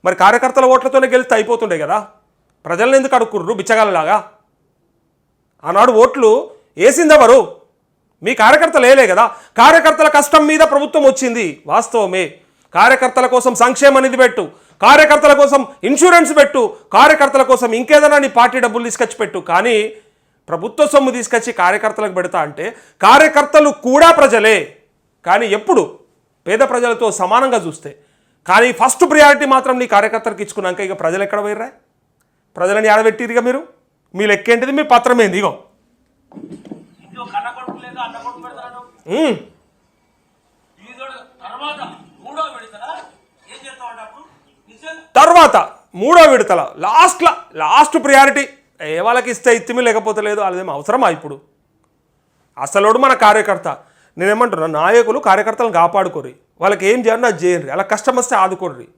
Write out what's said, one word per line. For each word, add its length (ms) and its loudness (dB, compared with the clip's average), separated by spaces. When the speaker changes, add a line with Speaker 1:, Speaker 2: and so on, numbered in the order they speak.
Speaker 1:
మరి 180 -2
కార్యకర్తల 520 2
ఓట్లతోనే 400 0
గెలిస్తే 240 0
అయిపోతుండే 440 -4
కదా, 160 -4
ప్రజలను 320 0
ఎందుకు 180 -2
అడుక్కుర్రు 420 -4
బిచ్చగాళ్ళలాగా? 560 0
ఆనాడు 220 2
ఓట్లు 280 2
వేసిందెవరు? 580 6
మీ 60 -2
కార్యకర్తలు 460 2
వేయలే 240 6
కదా. 120 2
కార్యకర్తల 580 4
కష్టం 320 2
మీద 220 2
ప్రభుత్వం 360 -2
వచ్చింది, 380 -2
వాస్తవమే. 540 -2
కార్యకర్తల 600 2
కోసం 280 0
సంక్షేమ 440 4
నిధి 160 -2
పెట్టు, 220 0
కార్యకర్తల 600 6
కోసం 200 2
ఇన్సూరెన్స్ 500 4
పెట్టు, 220 2
కార్యకర్తల 560 4
కోసం 180 0
ఇంకేదైనా 440 4
నీ 60 -4
పార్టీ 260 0
డబ్బులు 220 -6
తీసుకొచ్చి 340 -6
పెట్టు. 180 -8
కానీ 240 0
ప్రభుత్వ 440 -4
సొమ్ము 240 0
తీసుకొచ్చి 440 -6
కార్యకర్తలకు 580 -4
పెడతా 280 -6
అంటే, 200 -12
కార్యకర్తలు 680 4
కూడా 220 6
ప్రజలే, 380 2
కానీ 220 0
ఎప్పుడు 260 -2
పేద 120 -2
ప్రజలతో 360 -4
సమానంగా 460 -2
చూస్తే. 260 -16
కానీ 200 4
ఫస్ట్ 320 0
ప్రయారిటీ 420 4
మాత్రం 280 -2
నీ 120 -6
కార్యకర్తలకు 500 -2
ఇచ్చుకున్నాక 440 -8
ఇక 120 -10
ప్రజలు 260 -4
ఎక్కడ 200 -4
పోయిర్రా? 220 -8
ప్రజలని 360 0
ఆడబెట్టిరుగా 540 -2
మీరు. 120 -4
మీ 120 -2
లెక్కేంటిది, 480 0
మీ 140 -2
పత్రం 320 2
ఏంది? 160 -2
ఇగో 100 -4
Speaker 2:
ఇంకో 260 -20
కన్న 240 -10
కొడుకు 300 -16
లేదు, 180 -20
అన్న 220 -14
కొడుకు 180 -16
పెడతాడు. 340 -20
Speaker 1:
మ్మ్. 200 -2
Speaker 2:
ఈ 140 -20
తోడు 160 -18
తర్వాత 360 -14
మూడో 180 -10
విడతల 300 -20
ఏం 120 -20
చేస్తావు 260 -20
అంటే 140 -20
అప్పుడు 180 -20
నిజం 260 -18
Speaker 1:
తర్వాత 380 2
మూడో 200 4
విడతల 280 0
లాస్ట్ల, 440 2
లాస్ట్ 420 0
ప్రయారిటీ 380 4
ఏ 160 -6
వాళ్ళకి 260 -2
ఇస్తే 260 0
ఇత్తిమి, 280 -6
లేకపోతే 400 -4
లేదు. 160 -6
వాళ్ళదేం 320 -8
అవసరమా 400 -2
ఇప్పుడు? 220 -18
అసలోడు 400 -2
మన 100 2
కార్యకర్త. 420 0
నేనేమంటున్నా, 520 -2
నాయకులు 480 0
కార్యకర్తలను 520 -2
కాపాడుకోరి, 540 -2
వాళ్ళకి 280 -2
ఏం 160 0
చేయాలో 240 -2
అది 140 -8
చేయండి, 300 -2
అలా 180 -4
కష్టం 280 -4
వస్తే 220 -4
ఆదుకోండి 440 -8